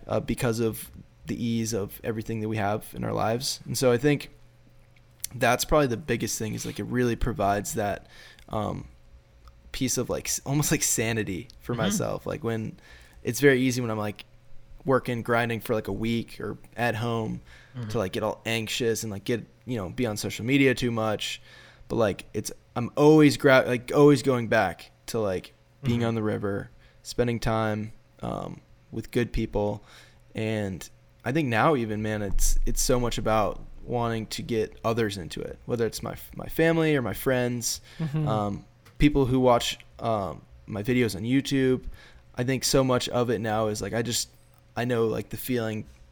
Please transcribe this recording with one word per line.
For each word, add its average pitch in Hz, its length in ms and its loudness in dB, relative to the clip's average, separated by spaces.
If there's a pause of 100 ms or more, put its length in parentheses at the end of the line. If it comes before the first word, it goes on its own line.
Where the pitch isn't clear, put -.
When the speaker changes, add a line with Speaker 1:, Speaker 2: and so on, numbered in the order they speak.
Speaker 1:
uh, 107 140 -2
because 113 400 -2
of 110 300 -2 (360)
the - 160 -6
ease 113 300 0
of 101 300 -4
everything 113 380 -6
that 107 80 -4
we 110 80 -4
have 107 380 -2
in 120 100 -6
our 110 80 -4
lives. 110 540 -2
And 123 120 -6
so 123 140 6
I 120 60 6
think 143 320 0 (1040)
that's 120 300 2
probably 151 220 4
the 117 100 0
biggest 107 420 -4
thing 110 160 -4
is, 113 120 -8
like, 110 120 -8
it 104 60 -4
really 120 320 0
provides 101 580 0
that, 101 320 -4 (420)
um, 98 380 -6 (840)
piece - 240 -2
of, 110 140 -2
like, 76 180 -4
s-, - 160 -4
almost 143 260 0
like 151 120 0
sanity 110 680 -2 (120)
for - 120 -8
Speaker 2:
Mm-hmm. 117 100 -2
Speaker 1:
myself. 113 440 -2
Like, 95 180 -6
when 110 340 -6 (440)
it's 120 180 -4
very 139 200 8
easy 127 200 2
when 117 100 -2
I'm, 110 80 -4
like, 104 260 -6 (600)
working, 123 380 0
grinding 117 380 0
for, 120 140 -2
like, 107 140 -2
a 98 40 -2
week 113 480 -2
or - 180 -8 (180)
at 113 200 0
home 117 440 -4 (360)
Speaker 2:
Mm-hmm. 113 120 -8
Speaker 1:
to, 113 100 -2
like, 95 140 -2
get 101 100 -4
all 107 220 -4
anxious 113 580 -2
and, 110 80 -8
like, 98 140 -10
get, 120 180 -2 (220)
you 127 140 -6
know, 90 100 -6
be 123 160 -4
on 104 140 -2
social 101 260 -6
media 135 300 4
too 120 160 -2
much. 110 500 -2 (480)
But, - 80 -4
like, 107 380 0
it's, - 180 -6 (240)
I'm 117 220 -4
always 147 400 8
gra-, 131 280 8
like, 123 280 -2
always 143 280 8
going 123 260 0
back 104 420 0 (160)
to, 117 140 -4
like, 95 340 -2 (280)
being 120 180 0
Speaker 2:
Mm-hmm. 117 80 2
Speaker 1:
on 113 60 0
the 110 80 -2
river, 104 460 -2 (340)
spending 120 380 -2
time, 110 520 0 (280)
um, - 400 -8 (300)
with 113 200 -8
good 120 220 0
people. 104 500 -2 (520)
And 107 520 -4 (380)
I 123 80 -4
think 151 160 0
now 120 280 4
even, 107 260 -2
man, 107 180 -2
it's, - 460 4
it's - 160 2
so 127 180 4
much 120 160 0
about 110 460 2 (220)
wanting 117 420 -2
to - 160 -8
get 110 420 -2
others 110 320 0
into 80 240 -10
it, - 240 -10
whether 117 220 -2
it's - 160 -6
my - 100 -6
f-, - 240 -14
my - 120 -10
family 160 460 2
or 135 60 2
my 98 140 -4
friends, 123 680 -2 (180)
Speaker 3:
Mm-hmm. 156 300 -2
Speaker 1:
um, 104 360 -2 (340)
people 143 280 6
who 131 140 2
watch, 123 380 4 (200)
um, 104 440 -4 (240)
my 104 160 -6
videos 120 340 2
on 101 60 -8
YouTube. 131 580 2 (540)
I 123 100 -2
think 127 200 -2
so 135 200 4
much 127 240 2
of 123 220 0
it 101 100 0
now 110 280 0
is, 107 120 -4
like, 101 140 -6
I 117 80 0
just, 113 260 -4 (480)
I 117 80 -2
know, 117 220 2
like, 110 240 -2
the 110 60 -8
feeling, 110 500 -4 (260)